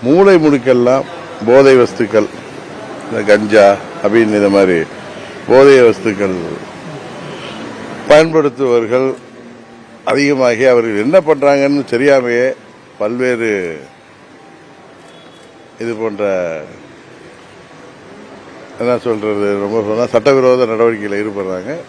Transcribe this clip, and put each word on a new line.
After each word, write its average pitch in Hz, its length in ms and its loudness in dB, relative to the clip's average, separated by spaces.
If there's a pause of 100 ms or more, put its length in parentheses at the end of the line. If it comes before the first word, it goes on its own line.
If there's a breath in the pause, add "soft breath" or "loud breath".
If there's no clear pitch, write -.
மூலை 180 440 4
முடுக்கெல்லாம் 127 580 2 (420)
போதை 135 300 6
வஸ்துக்கள், 110 540 2 (800)
இந்த 113 120 -6 (100)
கஞ்சா, 104 360 4 (360)
அபீன், 107 360 2
இந்த 101 100 2
மாதிரி 95 300 2 (680)
போதை 135 340 8
வஸ்துக்கள் 101 560 0 (1700)
பயன்படுத்துபவர்கள் 135 1040 2 (920)
அதிகமாகி, 131 600 0
அவர்கள் 113 380 2
என்ன 151 160 -2
பண்றாங்கன்னு 143 640 0 (100)
தெரியாமையே 123 560 0 (500)
பல்வேறு 117 540 -2 (2250)
இது 117 140 -6
போன்ற, 107 300 -6 (2500)
என்ன 120 180 -2
சொல்றது, 107 480 -4 (140)
ரொம்ப 104 280 -4
சொன்னா 110 180 -2
சட்டவிரோத 127 600 2
நடவடிக்கையில் 110 560 -2
ஈடுபடுறாங்க. 98 560 -8 (120)